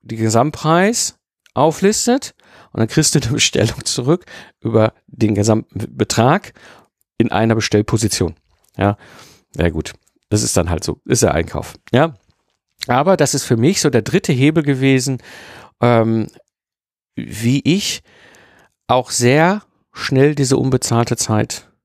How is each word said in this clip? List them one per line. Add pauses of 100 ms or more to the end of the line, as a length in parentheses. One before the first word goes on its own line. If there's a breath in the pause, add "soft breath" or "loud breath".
die
Gesamtpreis (340)
auflistet (380 soft breath)
und
dann
kriegst
du
eine
Bestellung
zurück (360 loud breath)
über (120)
den
gesamten
Betrag (680 loud breath)
in
einer
Bestellposition. (420)
Ja, (580 loud breath)
ja
gut, (360)
das
ist
dann
halt
so,
ist
der
Einkauf. (160)
Ja, (720)
aber
das
ist
für
mich
so
der
dritte
Hebel
gewesen, (600 loud breath)
ähm, (880)
wie
ich (840 soft breath)
auch
sehr (300)
schnell
diese
unbezahlte
Zeit (160)